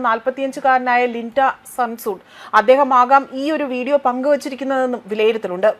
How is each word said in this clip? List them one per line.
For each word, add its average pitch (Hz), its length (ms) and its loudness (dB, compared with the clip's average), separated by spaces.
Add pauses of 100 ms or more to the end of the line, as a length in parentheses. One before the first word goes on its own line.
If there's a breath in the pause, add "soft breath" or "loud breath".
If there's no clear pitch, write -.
നാൽപത്തിയഞ്ചുകാരനായ 254 960 0 (140)
ലിൻഡ 233 240 -6 (380)
സൺസൂൺ. 226 420 -6 (420 loud breath)
അദ്ദേഹമാകാം 254 640 4 (160)
ഈ - 20 -4 (120)
ഒരു 294 180 -4
വീഡിയോ 254 340 0
പങ്കുവച്ചിരിക്കുന്നതെന്നും 262 1040 -2
വിലയിരുത്തലുണ്ട്. 220 680 0